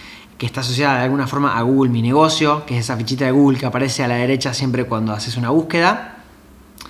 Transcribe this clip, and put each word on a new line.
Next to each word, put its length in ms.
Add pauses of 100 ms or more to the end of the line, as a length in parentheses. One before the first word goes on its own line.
(380)
que 80
está 140
asociada 380
de 60
alguna 220
forma 320
a 40
Google 280
Mi 100
Negocio, 640
que 140
es 60
esa 120
fichita 280
de 80
Google 260
que 80
aparece 380
a 40
la 60
derecha 400
siempre 300
cuando 280
haces 240
una 140
búsqueda. 680 (720)